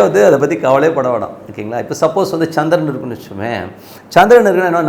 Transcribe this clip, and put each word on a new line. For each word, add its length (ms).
வந்து 240
அதை 140
பத்தி 200
கவலையே 320
பட 180
வேணாம், 220
ஓகேங்களா? 340
இப்ப 180
சப்போஸ் 340
வந்து 120
சந்திரன் 340
இருக்குன்னு 260
வச்சுக்கோமே, 360
சந்திரன் 340
இருக்குன்னா 220
என்ன, 180